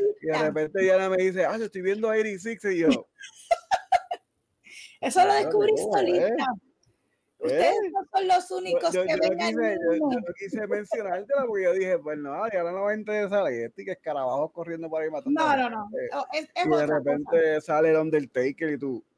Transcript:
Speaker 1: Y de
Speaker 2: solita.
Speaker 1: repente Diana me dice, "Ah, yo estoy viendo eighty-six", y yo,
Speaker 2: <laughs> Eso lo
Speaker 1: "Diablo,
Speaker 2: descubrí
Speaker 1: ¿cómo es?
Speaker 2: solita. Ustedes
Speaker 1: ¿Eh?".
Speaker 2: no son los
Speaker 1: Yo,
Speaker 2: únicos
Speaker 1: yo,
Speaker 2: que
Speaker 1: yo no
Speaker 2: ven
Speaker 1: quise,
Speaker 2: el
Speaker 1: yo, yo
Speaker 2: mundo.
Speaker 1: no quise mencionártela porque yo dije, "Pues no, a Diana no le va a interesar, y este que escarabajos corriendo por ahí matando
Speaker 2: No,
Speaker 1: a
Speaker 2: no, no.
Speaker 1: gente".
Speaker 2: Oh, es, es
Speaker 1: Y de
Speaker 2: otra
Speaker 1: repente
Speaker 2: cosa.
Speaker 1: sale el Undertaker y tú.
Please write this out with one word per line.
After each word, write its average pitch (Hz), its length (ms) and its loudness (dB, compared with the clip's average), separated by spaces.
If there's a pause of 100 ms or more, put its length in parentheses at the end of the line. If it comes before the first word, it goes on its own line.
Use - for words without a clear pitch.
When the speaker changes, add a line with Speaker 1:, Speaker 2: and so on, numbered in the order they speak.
(200)
Speaker 1:
Y - 60 -12
de 156 80 0
Speaker 2:
solita. 156 140 0
Speaker 1:
repente 156 340 -2
Diana 190 280 4
me 185 80 0
dice, 185 280 2
"Ah, 185 140 -2
yo 226 60 -4
estoy 196 180 -10
viendo 214 280 0
eighty-six", 214 540 -4
y 190 140 0
yo, 156 360 2
Speaker 2:
<laughs> - 1900 -4
Eso 349 180 2
lo 392 140 6
Speaker 1:
"Diablo, 403 120 4
Speaker 2:
descubrí 427 320 4
Speaker 1:
¿cómo - 200 0
es? - 20 4
Speaker 2:
solita. 180 460 2 (960)
Ustedes - 340 2
Speaker 1:
¿Eh?". 403 180 -2
Speaker 2:
no 392 60 -4 (140)
son 381 140 0
los 370 240 2
Speaker 1:
Yo, 370 60 -4
Speaker 2:
únicos 370 360 0
Speaker 1:
yo, 185 120 0
Speaker 2:
que - 60 0
Speaker 1:
yo 208 60 2
no - 120 2
Speaker 2:
ven 175 100 -2
Speaker 1:
quise, 226 320 0
Speaker 2:
el 226 80 -2
Speaker 1:
yo, - 140 2
yo - 60 0
Speaker 2:
mundo. 269 180 0 (100)
Speaker 1:
no 175 100 -6
quise 208 300 -6
mencionártela 214 800 -2
porque 202 180 -2
yo 175 100 4
dije, 185 260 0
"Pues 151 180 -6
no, 147 260 -6
a 226 60 -2
Diana 175 220 -2
no 185 80 -6
le 196 40 -4
va 208 80 0
a 214 40 -2
interesar, 202 580 0
y 117 100 -4
este 196 220 -10
que 190 60 -6
escarabajos 143 600 -4
corriendo 165 380 -10
por 160 120 -4
ahí 156 80 -2
matando 285 300 0
Speaker 2:
No, 311 100 2
Speaker 1:
a 277 60 4
Speaker 2:
no, 254 140 0
no. 214 200 -8
Speaker 1:
gente". 247 240 -6
Speaker 2:
Oh, 277 200 -4
es, 302 200 -6
es 349 120 0
Speaker 1:
Y 156 40 0
de 151 60 4
Speaker 2:
otra 151 220 2
Speaker 1:
repente 147 380 0 (160)
Speaker 2:
cosa. 151 100 0
Speaker 1:
sale 160 300 2
el 160 60 6
Undertaker 151 760 0
y 139 40 -2
tú. 127 260 -6 (140)